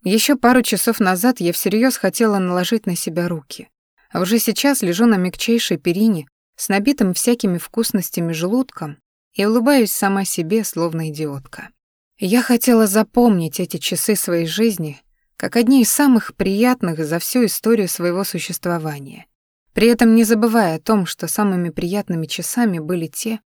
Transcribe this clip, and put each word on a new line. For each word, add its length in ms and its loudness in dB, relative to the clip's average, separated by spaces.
Ещё 340 2
пару 260 4
часов 380 -2
назад 400 0
я 120 0
всерьёз 440 0
хотела 420 0
наложить 480 -2
на 100 -2
себя 320 -4
руки. 400 -10
А 80 -4
уже 180 2
сейчас 440 0
лежу 240 2
на 100 6
мягчайшей 640 -2
перине 480 0
с 120 -10
набитым 460 0
всякими 440 0
вкусностями 720 -4
желудком 680 -4
и 100 0
улыбаюсь 480 2
сама 320 0
себе, 400 -2
словно 460 -4
идиотка. 600 -10
Я 240 2
хотела 440 4
запомнить 760 2
эти 180 -6
часы 360 -2
своей 320 -2
жизни 540 -2
как 200 -4
одни 260 6
из 80 2
самых 440 2
приятных 680 0
за 140 -2
всю 280 0
историю 420 0
своего 360 -2
существования, 1000 -8
при 160 4
этом 260 6
не 100 6
забывая 520 2
о 40 -8
том, 260 0
что 220 -10
самыми 420 -2
приятными 560 -4
часами 520 -2
были 280 -4
те 420 -8